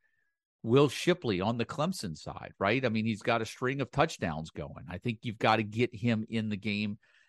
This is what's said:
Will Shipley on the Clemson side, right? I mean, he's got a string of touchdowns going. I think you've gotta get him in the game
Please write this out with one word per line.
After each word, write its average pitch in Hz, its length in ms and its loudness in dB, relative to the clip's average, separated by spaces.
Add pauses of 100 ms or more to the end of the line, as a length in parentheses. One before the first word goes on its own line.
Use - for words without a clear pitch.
(640)
Will 131 260 6
Shipley 131 500 0
on 113 200 0
the 113 60 0
Clemson 139 520 -4
side, - 420 -12
right? 117 240 2
I 120 60 2
mean, 110 160 0
he's 110 160 -2
got 117 220 2
a - 20 -2
string 131 360 -4
of - 100 -4
touchdowns 87 580 -2
going. - 400 -12
I 87 80 -8
think 117 240 -6
you've 113 160 -8
gotta 110 260 4
get 107 300 0
him 110 360 0
in 110 200 -2
the 104 80 -2
game 104 400 -4 (320)